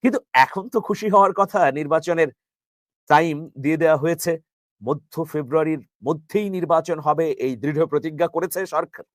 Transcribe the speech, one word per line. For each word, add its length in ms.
কিন্তু 180
এখন 360
তো 120
খুশি 280
হওয়ার 240
কথা, 400
নির্বাচনের 560
টাইম 520
দিয়ে 180
দেওয়া 200
হয়েছে, 420
মধ্য 420
ফেব্রুয়ারির 560
মধ্যেই 460
নির্বাচন 480
হবে, 320
এই 260
দৃঢ় 300
প্রতিজ্ঞা 420
করেছে 380
সরকার। 380